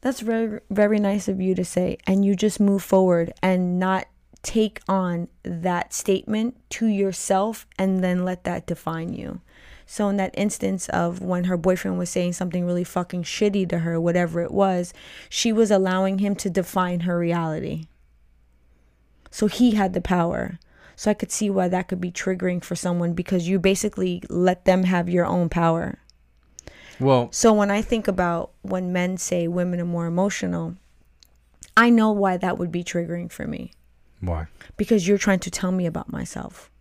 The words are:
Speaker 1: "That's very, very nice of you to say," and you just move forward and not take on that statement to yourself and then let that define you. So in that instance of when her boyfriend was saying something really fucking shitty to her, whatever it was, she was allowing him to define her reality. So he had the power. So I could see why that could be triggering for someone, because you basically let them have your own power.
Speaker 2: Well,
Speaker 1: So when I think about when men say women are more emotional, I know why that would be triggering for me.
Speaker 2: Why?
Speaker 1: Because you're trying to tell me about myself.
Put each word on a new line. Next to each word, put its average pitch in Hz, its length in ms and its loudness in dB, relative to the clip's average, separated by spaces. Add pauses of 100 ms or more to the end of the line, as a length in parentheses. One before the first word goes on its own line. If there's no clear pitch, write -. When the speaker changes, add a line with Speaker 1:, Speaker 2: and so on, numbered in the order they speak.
Speaker 1:
"That's 254 200 -2
very, 226 400 -2 (100)
very 208 280 4
nice 202 280 0
of 190 120 -2
you 185 160 2
to 185 80 -2
say," - 340 -2 (100)
and 196 180 4
you 202 100 4
just 208 240 0
move 202 220 4
forward 180 520 4 (100)
and 185 360 2
not 185 280 0 (340)
take 214 480 -2
on 180 380 0 (160)
that 175 500 -4
statement 220 640 -2 (140)
to - 160 -2
yourself 196 800 0 (100)
and 190 260 0
then 180 220 0
let 180 200 -6
that 170 200 -6
define 165 480 -6
you. - 280 -12 (440)
So 208 240 -2
in 202 80 0
that 190 180 -2
instance 190 540 -2
of 175 320 0
when 180 220 -2
her 185 120 0
boyfriend 185 440 0
was 175 100 -4
saying 180 240 -2
something 180 320 -2
really 175 180 0
fucking 180 400 -4
shitty 196 460 0
to 175 100 -2
her, 165 220 -2
whatever 170 400 0
it 170 100 -4
was, 185 400 2 (380)
she - 240 0
was 220 160 4
allowing 190 500 4
him 202 180 2
to 202 120 -4
define 180 520 0
her 175 180 0
reality. 160 680 -2 (1400)
So - 180 0
he 247 240 4
had 190 220 2
the 180 80 -2
power. 175 560 0 (380)
So - 160 0
I - 20 4
could - 180 -4
see 214 180 -2
why 190 180 2
that 180 200 -2
could 180 140 -6
be 180 100 -4
triggering 180 520 -2
for - 120 -8
someone, 175 380 -2
because 175 340 -2
you 190 120 2
basically 185 680 0
let 180 360 2
them 185 200 6
have 180 240 2
your 175 160 4
own 175 240 2
power. 165 500 0 (1000)
Speaker 2:
Well, 127 320 4
Speaker 1:
So - 220 6
when 202 180 4
I 202 100 0
think 220 260 -2
about 175 440 -2 (100)
when 185 320 -4
men 180 240 0
say 175 300 -2
women 180 340 -2
are 170 40 -4
more 170 200 -2
emotional, 175 680 -2 (1000)
I 233 140 6
know 220 220 6
why 196 260 2
that 180 200 -2
would 180 140 -4
be 175 120 -4
triggering 175 480 -6
for - 160 -10
me. - 240 -10 (500)
Speaker 2:
Why? 85 240 -4 (320)
Speaker 1:
Because 208 300 2
you're 202 100 4
trying 196 220 2
to 185 120 -8
tell 185 200 -4
me 185 160 0
about - 240 -8
myself. - 580 -12 (120)